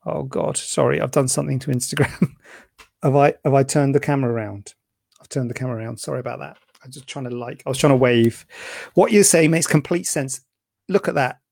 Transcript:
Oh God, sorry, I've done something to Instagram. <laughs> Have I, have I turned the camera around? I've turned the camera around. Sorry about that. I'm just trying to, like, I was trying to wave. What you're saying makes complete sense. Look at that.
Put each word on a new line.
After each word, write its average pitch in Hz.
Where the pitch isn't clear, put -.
Oh -
God, -
sorry, -
I've 139
done 135
something 139
to 143
Instagram. -
<laughs> -
Have 139
I, 143
have 135
I 139
turned 139
the -
camera 139
around? 104
I've -
turned 127
the -
camera 127
around. 113
Sorry 135
about 120
that. -
I'm 131
just 131
trying 139
to, 120
like, 120
I -
was 131
trying 143
to -
wave. 120
What 214
you're 202
saying 165
makes 165
complete 175
sense. 135
Look 196
at 160
that. 127